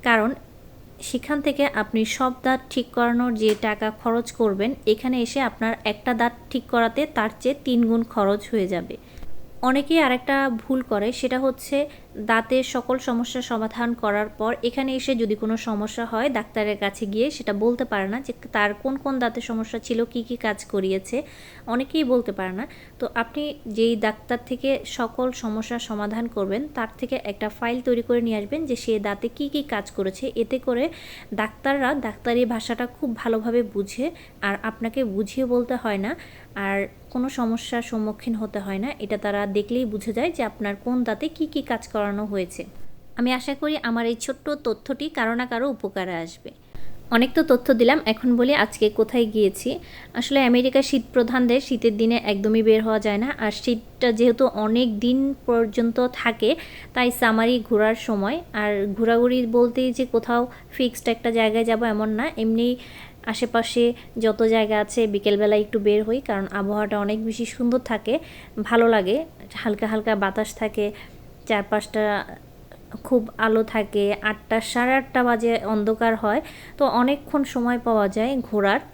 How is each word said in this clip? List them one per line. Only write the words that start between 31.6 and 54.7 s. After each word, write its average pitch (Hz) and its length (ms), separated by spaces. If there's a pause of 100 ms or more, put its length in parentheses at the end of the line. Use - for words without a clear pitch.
ডাক্তারি 240 400
ভাষাটা 233 400 (120)
খুব 285 120 (120)
ভালোভাবে 226 400 (120)
বুঝে, 202 320 (420)
আর 202 160
আপনাকে 226 360 (160)
বুঝিয়ে 220 380
বলতে 247 300
হয় 208 220
না। 240 60 (540)
আর 196 120 (360)
কোনো 254 160
সমস্যার 233 600
সম্মুখীন 214 520
হতে 214 240
হয় 196 180
না, 262 60 (140)
এটা 208 220
তারা 202 160 (160)
দেখলেই 233 280
বুঝে 214 320
যায় 311 180
যে - 80
আপনার 202 320 (100)
কোন 247 120 (100)
দাঁতে 220 180 (100)
কি 320 180
কি 285 80 (100)
কাজ 226 120 (100)
করানো 208 380
হয়েছে। 185 300 (580)
আমি 240 100 (100)
আশা 277 220
করি 302 220
আমার 233 280
এই 233 140
ছোট্ট 269 200 (200)
তথ্যটি 269 400 (120)
কারো 226 180
না 247 160
কারো 240 140 (100)
উপকারে 185 480
আসবে। - 260 (640)
অনেক 247 220
তো 320 40 (100)
তথ্য 247 220
দিলাম, 240 320
এখন 220 240 (100)
বলি 254 140 (100)
আজকে - 220 (140)
কোথায় 226 340
গিয়েছি। 208 360 (500)
আসলে 277 200 (100)
আমেরিকা 247 300 (100)
শীত 269 140 (100)
প্রধান 247 280 (100)
দেশ, 254 180
শীতের 233 320
দিনে 226 160 (140)
একদমই 214 360
বের 220 180
হওয়া 220 220
যায় 202 160
না। 262 60 (100)
আর 214 220
শীতটা 240 500
যেহেতু 233 320 (220)
অনেক 233 220 (120)